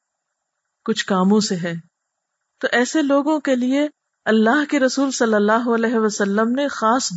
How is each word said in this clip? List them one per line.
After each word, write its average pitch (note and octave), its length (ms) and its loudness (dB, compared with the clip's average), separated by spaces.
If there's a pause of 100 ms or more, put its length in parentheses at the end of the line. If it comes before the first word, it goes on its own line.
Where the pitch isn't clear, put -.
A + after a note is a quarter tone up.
(840)
کچھ A3+ 200 -4
کاموں G3 340 2
سے G#3 160 -2
ہے۔ E3+ 180 -6 (880)
تو - 120 -4
ایسے B3 300 0
لوگوں C#4+ 380 0
کے C4+ 160 -2
لیے C4 320 0 (380)
اللہ A3 440 2
کے D4 100 0
رسول C4 320 0
صلی A3+ 240 0
اللہ A3 400 2
علیہ A3+ 200 0
وسلم G#3+ 560 0
نے C#4 160 -2
خاص A#3 500 -2